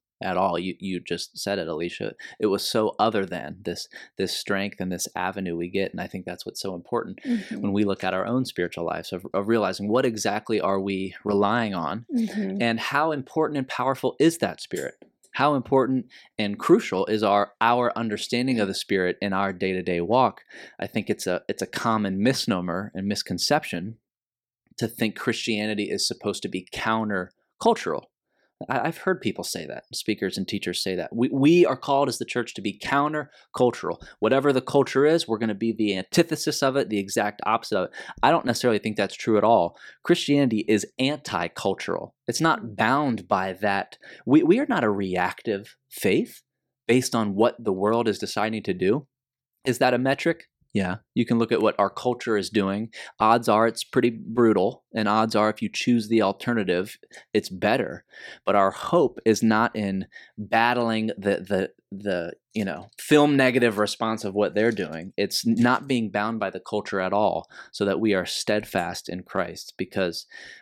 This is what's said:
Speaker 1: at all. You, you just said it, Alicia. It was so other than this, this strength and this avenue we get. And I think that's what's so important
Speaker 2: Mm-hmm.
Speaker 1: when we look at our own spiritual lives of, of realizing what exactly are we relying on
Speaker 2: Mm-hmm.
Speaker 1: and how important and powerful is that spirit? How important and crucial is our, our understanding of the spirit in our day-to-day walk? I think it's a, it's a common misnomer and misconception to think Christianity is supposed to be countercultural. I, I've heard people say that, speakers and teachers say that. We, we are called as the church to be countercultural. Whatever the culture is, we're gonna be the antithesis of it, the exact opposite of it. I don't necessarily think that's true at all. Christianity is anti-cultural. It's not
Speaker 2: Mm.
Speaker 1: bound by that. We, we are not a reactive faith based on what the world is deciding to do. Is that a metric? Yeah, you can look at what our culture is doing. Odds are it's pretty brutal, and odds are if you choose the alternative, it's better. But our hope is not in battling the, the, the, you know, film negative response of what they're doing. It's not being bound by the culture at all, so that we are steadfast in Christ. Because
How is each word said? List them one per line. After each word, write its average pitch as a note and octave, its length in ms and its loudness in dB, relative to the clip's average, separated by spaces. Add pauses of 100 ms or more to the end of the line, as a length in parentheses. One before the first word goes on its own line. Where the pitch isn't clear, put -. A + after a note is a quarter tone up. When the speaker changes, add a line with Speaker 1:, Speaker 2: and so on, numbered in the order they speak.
(220)
Speaker 1:
at F#2 140 -2
all. F#2 200 2
You, F2+ 220 -4
you F#2 220 -6
just - 360 -8
said G2 220 -4
it, E2 80 -4
Alicia. E2 460 -6 (260)
It - 80 0
was G2+ 220 0
so G#2+ 320 0
other G#2+ 260 2
than F2 380 -10
this, - 240 -6 (300)
this F#2+ 180 -4
strength G2 420 -4
and F#2 140 -4
this E2+ 240 -6
avenue F#2 400 -4
we F2 120 -4
get. F#2+ 220 -4
And F2 100 -8
I F#2 60 -8
think F#2 200 -12
that's F2+ 200 -12
what's - 140 -10
so F#2 160 -8
important - 480 -6
Speaker 2:
Mm-hmm. A3 360 -4
Speaker 1:
when G2+ 120 -2
we G#2 120 2
look G2 200 -2
at F2+ 100 -2
our F#2 100 -2
own B2 200 0
spiritual F2 420 -4
lives E2 260 -6
of, F2+ 220 -8
of G2+ 140 -2
realizing G2+ 400 0
what B2+ 180 2
exactly G#2+ 540 -2
are G2 200 0
we F#2+ 440 -4
relying G2+ 500 0
on F2 320 -6 (100)
Speaker 2:
Mm-hmm. G3+ 440 -2
Speaker 1:
and A#2 180 0
how D3 320 0
important D3+ 480 -2
and C3 80 -4
powerful C3 540 -2
is E3 180 4
that - 220 -4
spirit? - 340 -8 (400)
How D3 200 2
important C3 520 2 (300)
and G2+ 220 -2
crucial - 480 2
is G#2+ 160 0
our, G2+ 380 2
our A#2+ 360 2
understanding A#2 600 -2
of G#2 80 2
the G2 80 -2
spirit F#2 460 0
in G2+ 120 -2
our G2 200 0
day-to-day F#2 480 -2
walk? A2+ 400 2 (400)
I G2 80 -6
think A2 200 -4
it's - 200 -4
a, F2+ 200 -2
it's - 140 -6
a F#2 40 -2
common G2+ 540 -2
misnomer G2+ 720 -2
and F#2+ 140 -6
misconception G2+ 920 -2 (800)
to A2+ 100 -2
think G#2+ 280 -2
Christianity G#2+ 720 -2
is - 180 -2
supposed - 340 -6
to G2+ 60 -4
be F#2 260 -8
countercultural. G#2+ 1300 -2 (640)
I, C3 200 -2
I've E3+ 100 -6
heard F#3 220 -2
people - 240 -4
say E2+ 220 -8
that, - 180 -12 (100)
speakers G2 420 -4
and F#2+ 120 -6
teachers F#2 340 -4
say F#2+ 140 -4
that. E2+ 180 -6
We, A#2+ 180 2
we D#3 320 6
are C3 120 2
called C#3 320 0
as A#2 100 -4
the A2+ 60 -6
church - 300 -4
to A2 60 -10
be G2+ 160 -4
countercultural. C#3+ 1200 -2 (200)
Whatever C3+ 340 4
the B2+ 80 2
culture C#3 460 2
is, D#3+ 220 2
we're A2 100 -2
gonna A2 160 -2
be A2+ 180 -2
the G#2 240 0
antithesis D#3 640 -2
of C3+ 140 2
it, C3+ 140 0
the G#2+ 100 -2
exact G2+ 480 -2
opposite G#2+ 320 0
of F#2 60 0
it. - 60 -6 (300)
I C3+ 120 6
don't E3 140 2
necessarily A#2 340 2
think G#2+ 160 -4
that's G2+ 180 -2
true A2 240 2
at G2+ 60 4
all. G#2 320 4 (260)
Christianity C#3+ 640 2
is G#2 180 4 (140)
anti-cultural. G2 1200 -4 (100)
It's A#2+ 140 -2
not D#3+ 220 2
Speaker 2:
Mm. A2+ 140 -12
Speaker 1:
bound A#2 520 0
by F#2+ 260 0
that. G2 420 -2 (300)
We, C#3+ 160 8
we F#3+ 160 6
are D4 100 0
not A3 160 0
a G#2 60 4
reactive G2 840 -2 (120)
faith - 540 0 (460)
based B2+ 260 2
on G#2 220 -2
what A2+ 260 4
the G#2+ 100 0
world G#2+ 360 2
is C3 100 0
deciding G#2+ 460 -4
to F#2+ 100 -2
do. G2 320 2 (580)
Is B2+ 140 0
that B2 160 4
a A#2+ 40 2
metric? C3+ 500 -2 (260)
Yeah, F#2+ 220 -2 (180)
you A#2+ 100 0
can A#2 140 2
look A2+ 120 0
at A2 120 2
what G#2+ 160 4
our G2 100 4
culture A#2+ 480 -2
is G2 140 -2
doing. G#2 400 0 (280)
Odds A2+ 300 4
are A2 180 6
it's - 180 -2
pretty B2 260 2
brutal, A2 720 2 (100)
and G#2+ 140 0
odds A2 260 2
are G#2+ 140 4
if G#2+ 140 -2
you G2+ 100 -2
choose A#2 360 2
the A2+ 120 4
alternative, G2+ 800 0 (340)
it's G#2+ 160 0
better. G#2 560 -2 (400)
But G2 100 4
our G2 160 6
hope - 540 2
is A2 180 4
not A2 320 4
in G2 320 -4 (300)
battling A2+ 720 2 (100)
the, G2 240 0
the, F#2+ 300 -2 (200)
the, F#2+ 420 -4 (200)
you G#2+ 140 -4
know, F2+ 240 -8 (100)
film D3 340 6
negative B2 440 4
response A2 460 -2
of G2 100 -6
what G2+ 200 2
they're A2 160 2
doing. F2 460 -6
It's - 300 -2
not B2 420 4
being A#2 220 -2
bound G#2+ 280 -4
by G2 120 -4
the F#2 100 -10
culture G2+ 400 -4
at F#2 140 -2
all, G2+ 340 0 (240)
so G2+ 140 -2
that F2+ 120 0
we G#2 140 2
are F2+ 140 0
steadfast F#2 800 -4
in F2+ 140 -8
Christ. E2+ 560 -6
Because F#2 480 -4 (360)